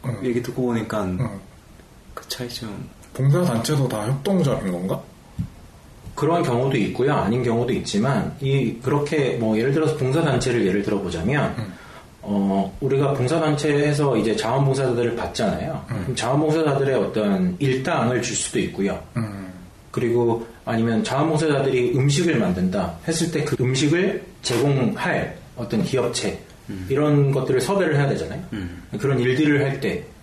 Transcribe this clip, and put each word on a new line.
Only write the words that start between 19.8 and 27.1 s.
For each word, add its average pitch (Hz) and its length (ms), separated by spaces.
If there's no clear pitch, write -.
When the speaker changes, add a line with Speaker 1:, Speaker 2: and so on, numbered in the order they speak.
Speaker 3:
그리고 117 560
아니면 113 400
자원봉사자들이 139 960
음식을 143 420
만든다 95 560
했을 165 240
때 151 120
그 - 160
음식을 147 640
제공할 127 960
어떤 113 260
기업체, 120 560
Speaker 2:
음. 95 200
Speaker 3:
이런 143 420